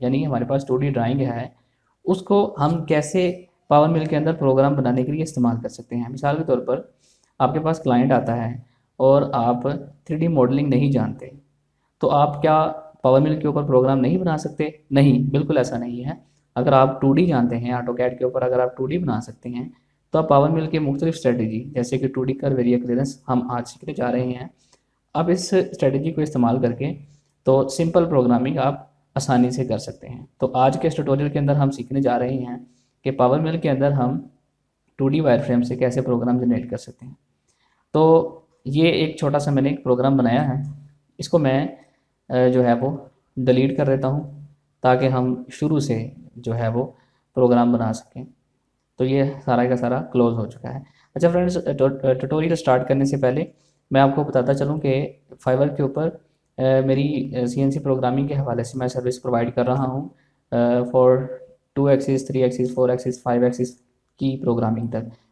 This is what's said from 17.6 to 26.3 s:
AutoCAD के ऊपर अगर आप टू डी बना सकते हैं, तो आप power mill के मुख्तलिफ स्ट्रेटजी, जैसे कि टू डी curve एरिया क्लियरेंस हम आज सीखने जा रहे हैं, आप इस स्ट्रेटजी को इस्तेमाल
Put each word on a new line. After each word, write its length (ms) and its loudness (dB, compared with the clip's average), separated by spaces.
AutoCAD 460 -2
के 60 -2
ऊपर 180 -2
अगर 160 0
आप 180 0
टू 80 -4
डी 120 -4
बना 220 -2
सकते 300 -14
हैं, 240 -10
तो 60 4
आप 100 0
power 200 6
mill 180 0
के 120 -2
मुख्तलिफ 360 -2
स्ट्रेटजी, 600 -2
जैसे 220 -2
कि 100 -2
टू 160 -4
डी 100 -2
curve 260 -2
एरिया 200 2
क्लियरेंस 480 -4
हम 240 0
आज 140 -6
सीखने 280 -12
जा 160 -4
रहे 220 -2
हैं, 180 -12
आप 140 0
इस 200 0
स्ट्रेटजी 640 0
को 100 -4
इस्तेमाल 380 0